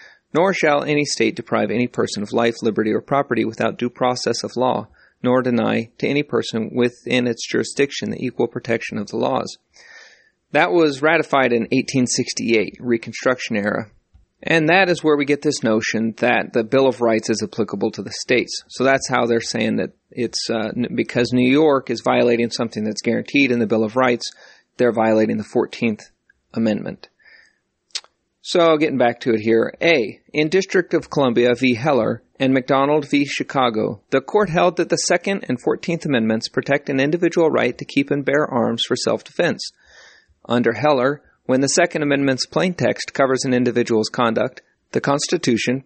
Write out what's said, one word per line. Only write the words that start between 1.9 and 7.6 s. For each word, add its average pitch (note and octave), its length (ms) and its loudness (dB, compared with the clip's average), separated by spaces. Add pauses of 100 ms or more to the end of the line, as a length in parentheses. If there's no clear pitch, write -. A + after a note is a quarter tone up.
of G#2 100 -8
life, A#2 300 0
liberty, G#2+ 300 0
or A2 100 -2
property B2 420 0
without A2+ 340 -4
due B2 120 -2
process B2 520 -2
of - 140 -10
law, B2 320 -2 (340)
nor B2+ 180 4
deny A2+ 560 0
to - 100 -4
any C#3+ 160 0
person A2+ 520 -4
within B2 520 0
its A#2 220 -4
jurisdiction A#2 600 -2